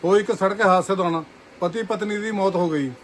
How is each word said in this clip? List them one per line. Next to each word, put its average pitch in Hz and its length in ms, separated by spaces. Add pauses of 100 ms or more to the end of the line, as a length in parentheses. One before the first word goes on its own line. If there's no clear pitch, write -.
ਹੋਏ 196 160
ਇੱਕ 214 120
ਸੜਕ 196 280
ਹਾਦਸੇ 185 340
ਦੌਰਾਨ 165 300 (360)
ਪਤੀ 175 220
ਪਤਨੀ 208 360
ਦੀ 214 120
ਮੌਤ 190 260
ਹੋ 175 120
ਗਈ। 147 220 (140)